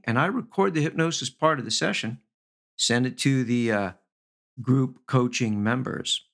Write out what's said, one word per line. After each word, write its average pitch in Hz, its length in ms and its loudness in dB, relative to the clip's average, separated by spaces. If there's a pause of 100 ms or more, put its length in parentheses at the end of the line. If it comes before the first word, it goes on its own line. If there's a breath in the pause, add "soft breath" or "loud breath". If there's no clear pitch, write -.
and 120 140 0
I 147 80 2
record 196 460 -2
the 160 100 0
hypnosis 156 460 -2
part 156 300 0
of 110 80 -8
the 113 40 -8
session, 117 500 -2 (560)
send 120 300 2
it 127 120 -6
to 135 260 2
the, 117 280 0
uh, 101 200 0 (680)
group 131 440 0
coaching 120 560 0
members. - 600 -2 (120)